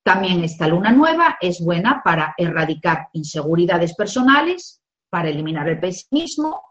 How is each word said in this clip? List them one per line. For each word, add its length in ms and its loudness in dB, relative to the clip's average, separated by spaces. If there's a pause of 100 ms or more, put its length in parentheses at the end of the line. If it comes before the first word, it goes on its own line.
También 420 2
esta 240 -2
luna 240 2
nueva 480 4
es 240 -2
buena 400 0
para 320 0
erradicar 800 -2
inseguridades 800 0
personales, 880 0 (300)
para 180 -2
eliminar 400 -4
el 100 -2
pesimismo 920 -4